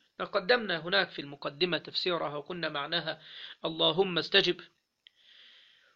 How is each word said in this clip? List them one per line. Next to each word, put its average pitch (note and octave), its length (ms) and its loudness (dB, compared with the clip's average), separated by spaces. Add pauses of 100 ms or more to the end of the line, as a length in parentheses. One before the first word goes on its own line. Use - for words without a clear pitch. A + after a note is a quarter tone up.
(200)
قدمنا F#3+ 580 2
هناك F3+ 320 2
في - 80 -10
المقدمة D3 600 -2
تفسيرها D#3 580 -2
وقلنا D#3+ 320 -4
معناها D3+ 540 -4 (420)
اللهم E3 540 2
استجب، F3 420 4 (1400)